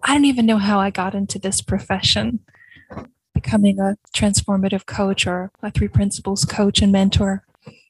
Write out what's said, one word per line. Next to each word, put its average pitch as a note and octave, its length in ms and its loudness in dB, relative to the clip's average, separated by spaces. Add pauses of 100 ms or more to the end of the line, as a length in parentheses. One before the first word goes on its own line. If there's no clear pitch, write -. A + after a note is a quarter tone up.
I C#4 120 2
don't D4 100 6
even B3 220 4
know A3 120 4
how G3+ 220 2
I G3 100 0
got F#3+ 240 -4
into G3+ 240 -4
this G3 220 -4
profession, G3 800 -2 (920)
becoming G3+ 440 2
a G3 180 -2 (180)
transformative G3 720 0
coach G3 400 -2
or F3+ 260 -4 (100)
a G#3 80 -8
three G#3 180 -2
principles G3+ 580 -2
coach - 340 0
and G3+ 100 4
mentor. G3 540 2 (460)